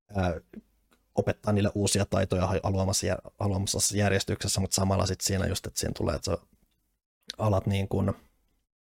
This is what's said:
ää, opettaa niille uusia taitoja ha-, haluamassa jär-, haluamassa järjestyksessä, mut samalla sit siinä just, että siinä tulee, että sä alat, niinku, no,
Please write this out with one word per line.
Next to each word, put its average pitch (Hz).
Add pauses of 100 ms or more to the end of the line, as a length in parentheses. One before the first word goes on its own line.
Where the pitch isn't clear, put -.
(160)
ää, 131 (840)
opettaa -
niille 101
uusia 98
taitoja 92
ha-, 92
haluamassa 95
jär-, -
haluamassa 101
järjestyksessä, 98
mut 95
samalla 95
sit 92
siinä 92
just, 87
että -
siinä -
tulee, 82
että -
sä - (1000)
alat, 104
niinku, 98
no, 98 (720)